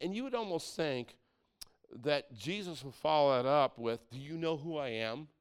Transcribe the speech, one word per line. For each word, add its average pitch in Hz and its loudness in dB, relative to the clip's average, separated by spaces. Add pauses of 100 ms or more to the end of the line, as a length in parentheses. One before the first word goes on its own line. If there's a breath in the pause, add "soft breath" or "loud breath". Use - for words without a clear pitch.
and 185 -4
you 247 -4
would 254 -6
almost 196 -4
think 135 -2 (840 soft breath)
that 143 0
Jesus 156 -6
would 131 -12
follow 143 6
that 127 2
up 139 4
with, 117 -2 (100)
"Do 127 -12
you 151 -10
know 165 -2
who 156 -6
I 139 -4
am?" 113 -4 (120)